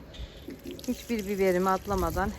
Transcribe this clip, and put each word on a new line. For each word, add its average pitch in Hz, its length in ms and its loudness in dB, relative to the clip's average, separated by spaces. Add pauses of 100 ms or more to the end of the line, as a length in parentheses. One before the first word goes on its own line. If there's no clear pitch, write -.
(880)
Hiçbir 226 400 -2
biberimi 190 400 4
atlamadan 185 720 2